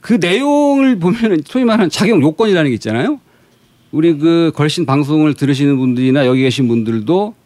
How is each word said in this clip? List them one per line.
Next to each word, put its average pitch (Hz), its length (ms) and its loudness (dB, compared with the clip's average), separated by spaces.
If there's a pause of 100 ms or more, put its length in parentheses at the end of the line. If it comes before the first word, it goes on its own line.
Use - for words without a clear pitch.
그 - 120 -2
내용을 269 880 0
보면은 185 460 0
소위 254 180 -2
말하는 220 260 2
자격 208 320 0
요건이라는 160 480 0
게 120 60 0
있잖아요. 131 440 -4 (720)
우리 156 260 0
그 165 380 2
걸신 151 300 -2
방송을 147 480 0
들으시는 143 440 0
분들이나 131 500 0
여기 131 160 2
계신 127 240 0
분들도 117 680 -2 (120)